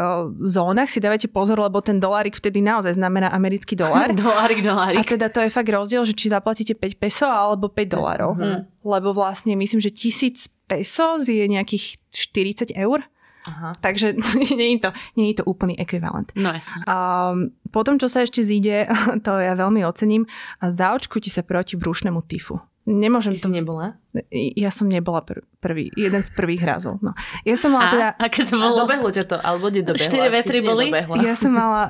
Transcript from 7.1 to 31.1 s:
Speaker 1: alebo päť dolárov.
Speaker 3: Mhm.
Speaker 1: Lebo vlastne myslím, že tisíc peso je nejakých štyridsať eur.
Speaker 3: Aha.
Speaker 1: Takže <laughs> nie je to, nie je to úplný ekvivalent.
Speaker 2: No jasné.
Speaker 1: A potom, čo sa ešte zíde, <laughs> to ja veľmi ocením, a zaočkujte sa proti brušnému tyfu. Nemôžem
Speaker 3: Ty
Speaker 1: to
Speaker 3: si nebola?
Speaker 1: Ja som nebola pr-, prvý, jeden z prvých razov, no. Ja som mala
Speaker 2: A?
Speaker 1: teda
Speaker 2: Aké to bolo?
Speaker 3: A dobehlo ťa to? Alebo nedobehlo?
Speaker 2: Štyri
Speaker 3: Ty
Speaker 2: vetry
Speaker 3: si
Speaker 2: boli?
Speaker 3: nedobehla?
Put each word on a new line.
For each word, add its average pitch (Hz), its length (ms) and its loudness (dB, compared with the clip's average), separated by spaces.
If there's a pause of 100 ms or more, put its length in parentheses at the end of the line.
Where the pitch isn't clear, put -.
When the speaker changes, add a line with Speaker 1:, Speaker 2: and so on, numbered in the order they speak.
Speaker 1:
alebo 208 440 2
päť 202 260 -2
dolárov. 82 380 0
Speaker 3:
Mhm. 190 260 -2 (220)
Speaker 1:
Lebo 196 320 0
vlastne 196 420 -2
myslím, 202 240 0
že 208 120 0
tisíc 233 560 -2 (180)
peso 320 560 -2
je 226 240 0
nejakých 202 400 -2 (240)
štyridsať 208 680 -4
eur. 240 300 0 (380)
Speaker 3:
Aha. 165 340 -12
Speaker 1:
Takže 202 380 0 (160)
<laughs> 247 200 2
nie 233 220 2
je 226 80 2
to, 190 100 0 (240)
nie 214 140 2
je 214 80 -2
to - 80 -2
úplný 180 320 -2
ekvivalent. 175 560 -6
Speaker 2:
No 196 160 -2
jasné. 165 360 -6
Speaker 1:
A 185 120 0 (720)
potom, 233 280 2
čo 262 100 2
sa 247 160 0
ešte 240 180 0
zíde, 208 460 2 (160)
<laughs> 214 240 0
to 202 80 2
ja 185 180 2
veľmi 190 300 2
ocením, 214 420 2 (340)
a 180 120 -2
zaočkujte 190 580 -2
sa 180 140 -2
proti 180 320 -4
brušnému 170 480 -2
tyfu. - 400 -10 (200)
Nemôžem 214 480 2
Speaker 3:
Ty 190 80 -2
Speaker 1:
to 190 80 -4
Speaker 3:
si 185 80 2
nebola? 165 400 -4 (340)
Speaker 1:
Ja 208 400 -2
som 196 220 0
nebola 170 320 0
pr-, - 160 -10 (180)
prvý, 165 380 -4
jeden 196 240 0
z 196 100 0
prvých 175 380 -2
razov, 165 320 -2
no. 208 160 -4 (260)
Ja 226 140 2
som 285 160 2
mala 254 160 6
Speaker 2:
A? 180 40 4
Speaker 1:
teda 233 160 4 (120)
Speaker 2:
Aké 233 240 0
to 233 160 0
bolo? 233 160 2
Speaker 3:
A 233 80 2
dobehlo 254 240 0
ťa 190 180 0
to? 180 140 -2
Alebo 175 320 -2
nedobehlo? 185 320 0
Speaker 2:
Štyri 254 240 2
Speaker 3:
Ty 233 80 4
Speaker 2:
vetry 240 240 0
Speaker 3:
si 214 80 0
Speaker 2:
boli? 226 180 2
Speaker 3:
nedobehla? 170 380 -2